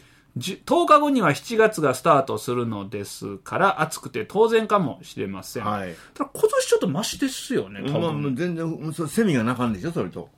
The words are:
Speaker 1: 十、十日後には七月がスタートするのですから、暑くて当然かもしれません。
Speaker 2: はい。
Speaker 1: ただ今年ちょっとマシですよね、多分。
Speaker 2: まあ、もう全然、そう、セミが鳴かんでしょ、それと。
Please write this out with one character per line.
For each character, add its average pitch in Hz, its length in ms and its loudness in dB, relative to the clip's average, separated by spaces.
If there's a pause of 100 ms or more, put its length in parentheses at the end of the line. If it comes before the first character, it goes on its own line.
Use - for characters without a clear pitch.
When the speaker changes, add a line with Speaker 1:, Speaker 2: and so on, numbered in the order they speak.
(380)
Speaker 1:
十、 180 280 -8
十 339 200 4
日 294 140 8
後 294 100 2
に 262 120 2
は 151 140 4
七 - 220 -6
月 220 240 4
が 131 140 2
ス - 60 -10
タ 170 100 4
ー 143 120 6
ト 107 140 -4
す - 160 -6
る 123 120 0
の 101 220 -6
で 101 160 -8
す 101 360 -10
か - 180 -6
ら、 185 240 2
暑 - 180 -4
く - 100 -12
て - 160 -6
当 214 220 4
然 220 200 4
か 214 120 4
も 127 220 -2
し - 180 -16
れ 104 80 -4
ま 95 160 -8
せ - 160 -8
ん。 104 60 -4
Speaker 2:
は 104 200 -2
い。 85 100 -10 (180)
Speaker 1:
た 294 100 -6
だ 277 100 -10
今 - 100 -4
年 523 220 4
ち 466 100 2
ょ - 20 4
っ - 20 4
と 226 80 0
マ 156 160 -2
シ - 160 -6
で 277 80 0
す - 280 -6
よ 107 120 -2
ね、 101 140 -12
多 139 120 -2
分。 - 80 0
Speaker 2:
ま 170 80 0
あ、 - 40 -4
も 147 160 -2
う 127 60 -2
全 170 200 -2
然、 160 380 -6
そ 165 120 -4
う、 - 40 -6
セ 226 160 2
ミ 175 80 4
が 120 100 2
鳴 120 120 0
か 123 100 -2
ん 113 80 0
で 90 80 -8
し - 60 -6
ょ、 170 40 -4
そ 143 120 -2
れ 87 60 -4
と。 82 280 -12